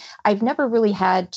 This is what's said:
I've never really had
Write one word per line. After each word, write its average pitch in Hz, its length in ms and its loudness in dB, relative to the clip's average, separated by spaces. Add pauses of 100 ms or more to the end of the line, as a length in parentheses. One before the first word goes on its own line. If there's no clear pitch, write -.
(240)
I've 208 180 2
never 269 260 0
really 226 240 2
had 185 440 0